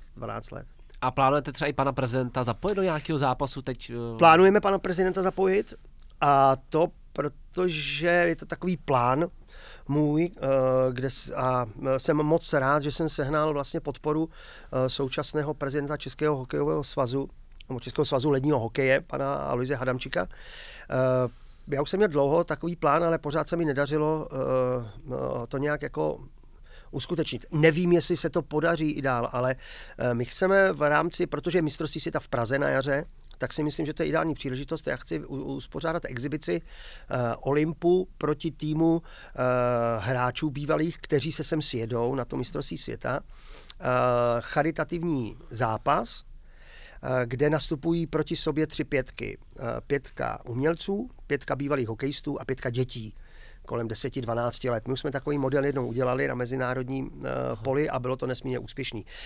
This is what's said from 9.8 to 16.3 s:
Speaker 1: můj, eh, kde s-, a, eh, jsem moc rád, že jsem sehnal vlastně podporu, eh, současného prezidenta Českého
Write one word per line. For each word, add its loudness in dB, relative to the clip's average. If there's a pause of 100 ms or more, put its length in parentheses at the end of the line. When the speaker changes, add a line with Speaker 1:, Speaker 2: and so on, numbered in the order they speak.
Speaker 1:
můj, 2
eh, -16 (520)
kde -4
s-, -6
a, 2 (300)
eh, 0
jsem 2
moc 2
rád, 4
že -2
jsem 0
sehnal 0
vlastně -4
podporu, -2 (560)
eh, 0
současného -2
prezidenta -2
Českého 0